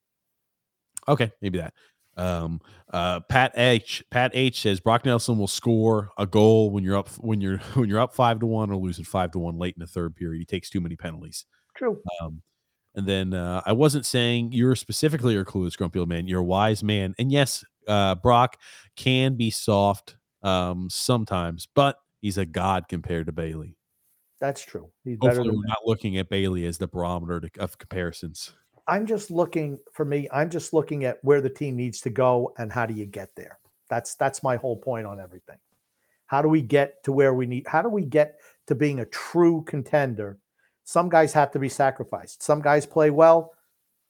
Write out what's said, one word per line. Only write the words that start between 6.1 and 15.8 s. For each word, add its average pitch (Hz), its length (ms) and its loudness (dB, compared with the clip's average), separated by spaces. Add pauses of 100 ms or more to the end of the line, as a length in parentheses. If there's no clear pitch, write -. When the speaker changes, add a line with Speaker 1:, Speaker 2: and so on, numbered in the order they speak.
Speaker 1:
a 101 80 0
goal 107 440 6
when 101 120 -2
you're 95 140 0
up, 98 120 -2 (100)
when 110 220 -2
you're, 95 180 -2
<laughs> - 160 -10
when 123 140 2
you're 104 120 2
up 123 140 0
five 117 260 2
to 117 60 -2
one 110 240 -2
or 98 60 -2
losing 90 280 -4
five 90 280 -2
to 92 60 -4
one 85 200 -4
late 90 180 -4
in 85 40 -14
the 85 60 -14
third 85 300 -6
period. 82 240 -8
He 85 40 -10
takes 92 260 -8
too 98 100 -4
many 85 160 -6
penalties." 82 500 -14 (300)
Speaker 2:
True. 226 240 -4 (200)
Speaker 1:
Um, 80 220 -10 (520)
and 98 120 -6
then, 95 280 0
uh, 90 300 -4
"I 101 80 0
wasn't 135 340 2
saying 120 460 0
you're 123 240 4
specifically 127 600 0
a 95 80 0
clueless, 90 320 -4
grumpy 90 240 -4